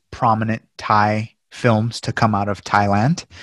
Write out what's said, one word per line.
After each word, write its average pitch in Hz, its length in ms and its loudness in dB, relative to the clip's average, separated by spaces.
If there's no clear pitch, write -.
prominent 110 560 -2
Thai 107 560 0
films 113 500 0
to - 100 -6
come 110 240 0
out 101 140 -2
of 98 160 -6
Thailand. 104 580 2